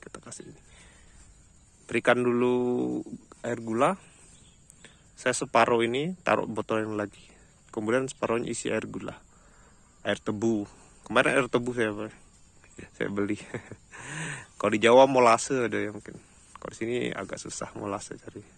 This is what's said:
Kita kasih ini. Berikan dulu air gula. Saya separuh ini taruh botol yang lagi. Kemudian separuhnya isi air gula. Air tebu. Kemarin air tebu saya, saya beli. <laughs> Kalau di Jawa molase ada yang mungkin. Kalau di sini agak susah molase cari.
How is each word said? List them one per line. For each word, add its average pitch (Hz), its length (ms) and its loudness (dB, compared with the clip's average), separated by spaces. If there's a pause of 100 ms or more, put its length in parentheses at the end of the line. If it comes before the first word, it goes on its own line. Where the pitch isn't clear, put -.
Kita - 160 -18
kasih - 240 -18
ini. - 160 -20 (1300)
Berikan 120 320 2
dulu 123 800 0 (480)
air 117 160 -6
gula. 120 320 2 (1200)
Saya - 240 -2
separuh 117 480 4
ini 147 400 -2
taruh 107 240 0
botol 110 320 -2
yang 107 160 -4
lagi. 104 240 -6 (480)
Kemudian 123 400 0
separuhnya 117 400 -2
isi - 160 -6
air 107 240 -2
gula. - 320 -10 (800)
Air 101 160 -2
tebu. 107 480 0 (400)
Kemarin 127 320 2
air 127 80 0
tebu 123 240 -2
saya, 110 240 0 (960)
saya - 160 -4
beli. 101 320 -2 (560)
<laughs> 151 640 -12
Kalau 104 160 2
di 107 80 0
Jawa 127 240 10
molase 123 640 4
ada 104 80 -2
yang 104 160 -4
mungkin. - 240 -16 (440)
Kalau - 80 -8
di - 80 -18
sini 117 180 -4 (140)
agak - 320 -8
susah - 320 -10
molase 104 400 -8
cari. - 240 -16 (180)